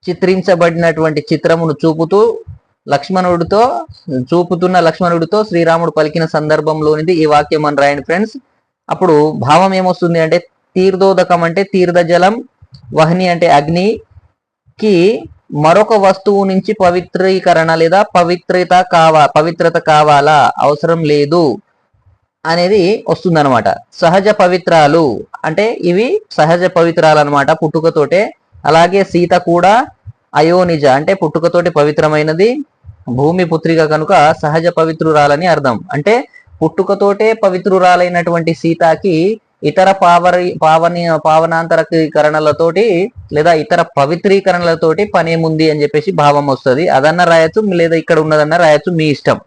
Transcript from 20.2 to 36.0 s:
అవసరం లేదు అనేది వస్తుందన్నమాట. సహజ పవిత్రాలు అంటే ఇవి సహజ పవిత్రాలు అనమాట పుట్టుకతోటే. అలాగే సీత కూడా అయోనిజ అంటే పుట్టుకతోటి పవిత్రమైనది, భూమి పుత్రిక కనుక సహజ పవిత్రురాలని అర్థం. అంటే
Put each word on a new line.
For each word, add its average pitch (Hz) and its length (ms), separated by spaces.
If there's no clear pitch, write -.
అవసరం 165 460
లేదు 147 540
అనేది 175 640
వస్తుందన్నమాట. 147 560
సహజ 190 360
పవిత్రాలు 170 1000
అంటే 202 300
ఇవి 226 460
సహజ 170 340
పవిత్రాలు 165 540
అనమాట 143 320
పుట్టుకతోటే. 160 840
అలాగే 175 400
సీత 175 280
కూడా 175 540
అయోనిజ 165 520
అంటే 143 280
పుట్టుకతోటి 170 560
పవిత్రమైనది, 156 880
భూమి 151 360
పుత్రిక 160 400
కనుక 156 580
సహజ 160 240
పవిత్రురాలని 160 800
అర్థం. 135 340
అంటే 208 360